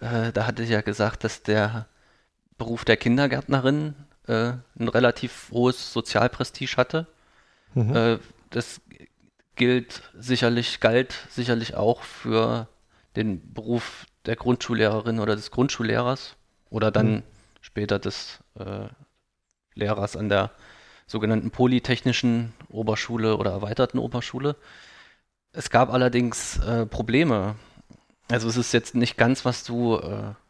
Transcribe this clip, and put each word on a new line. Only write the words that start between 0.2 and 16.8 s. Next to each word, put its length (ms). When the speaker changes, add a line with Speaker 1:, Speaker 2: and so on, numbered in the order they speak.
Speaker 1:
da 160
hatte 160
ich 60
ja 120
gesagt, 420
dass 200
der 440
Beruf 280
der 120
Kindergärtnerin, 1000
äh, 260
ein 100
relativ 640
hohes 400
Sozialprestige 840
hatte. 300
Speaker 2:
Mhm. 220
Speaker 1:
Äh, 240
das 280
gilt 460
sicherlich, 600
galt 340
sicherlich 460
auch 280
für 640
den 380
Beruf 520
der 100
Grundschullehrerin 840
oder 160
des 160
Grundschullehrers 840
oder 200